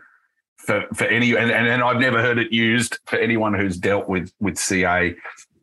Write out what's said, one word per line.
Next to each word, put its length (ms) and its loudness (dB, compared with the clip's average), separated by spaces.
for, 360 -2
for 120 -2
any, 300 2
and, 160 2
and, 160 2
and 160 0
I've 160 0
never 220 2
heard 160 0
it 140 -2
used 540 0
for 120 -2
anyone 360 0
who's 240 -2
dealt 320 -2
with, 300 -2
with 180 -2
C 260 0
A 320 2